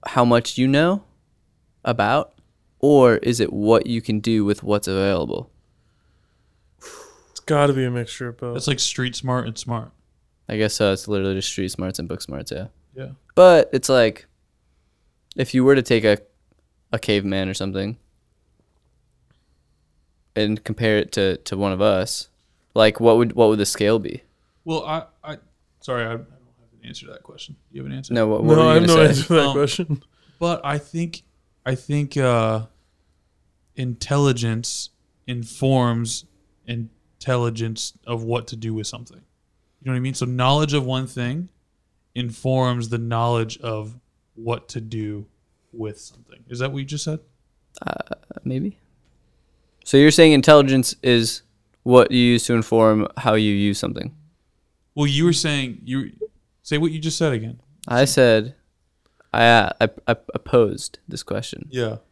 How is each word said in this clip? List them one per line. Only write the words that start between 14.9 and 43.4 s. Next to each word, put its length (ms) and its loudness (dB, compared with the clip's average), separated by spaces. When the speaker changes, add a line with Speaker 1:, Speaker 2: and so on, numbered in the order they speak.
Speaker 1:
if 180 -6
you 80 4
were 140 6
to 60 0
take 220 2
a, 140 4
a 60 -4
caveman 500 -2
or 60 -6
something 420 -6
and 300 -2
compare 340 0
it 140 -4
to, 260 -2
to 180 -10
one 160 -2
of 100 -4
us, 460 -2
like, 240 4
what 200 6
would, 160 2
what 160 6
would 80 2
the 80 0
scale 320 0
be? 240 -10
Speaker 3:
Well, 220 -8
I, 180 -8
I, 140 -14
sorry, 240 -6
I, 80 -8
I 40 -8
don't 120 -14
have 440 -20
an 60 -20
answer 180 -18
to 60 -20
that 100 -20
question. 320 -20
Do 60 -18
you 60 -14
have 80 -12
an 60 -10
answer? 180 -10
Speaker 1:
No, 120 2
what, 180 0
what 120 6
Speaker 2:
No, 40 6
Speaker 1:
were 40 6
you 60 6
Speaker 2:
I 40 6
have 120 6
Speaker 1:
gonna 120 6
Speaker 2:
no 60 8
Speaker 1:
say? 40 6
Speaker 2:
answer 180 2
to 80 0
that 120 6
Speaker 3:
Um, 60 -2
Speaker 2:
question. 500 -2
Speaker 3:
but 260 -4
I 140 -4
think, 460 -10
I 80 -2
think, 420 -6
uh, 500 0
intelligence 1120 -2
informs 960 -2
intelligence 1300 -6
of 180 -6
what 240 -4
to 80 -14
do 160 -8
with 140 -6
something. 340 -16
You 60 -12
know 60 -4
what 60 -2
I 20 -4
mean? 140 -6
So 120 -6
knowledge 480 0
of 100 0
one 220 -4
thing 420 -6
informs 760 -2
the 100 -4
knowledge 600 -2